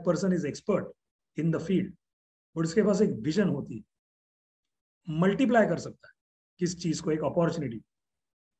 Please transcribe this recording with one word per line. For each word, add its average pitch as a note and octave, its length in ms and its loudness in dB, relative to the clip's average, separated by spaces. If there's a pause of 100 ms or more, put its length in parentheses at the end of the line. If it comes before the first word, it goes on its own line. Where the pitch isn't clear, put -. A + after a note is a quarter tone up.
person F3+ 300 2
is D3 60 -2
expert - 400 -2 (540)
in E3 80 0
the D#3+ 140 0
field, - 280 0 (680)
but E3 80 0
उसके G#3 180 2
पास F#3+ 200 2
एक F3 80 4
vision D3+ 380 0
होती C#3 280 -4
है, - 60 -14 (1300)
Multiply G3+ 580 4
कर D#3+ 120 -2
सकता - 300 -12
है - 60 -20 (440)
किस - 240 -4
चीज D#3+ 180 -2
को, D#3+ 100 -4
एक D#3 140 -2
opportunity, D3+ 580 -2 (760)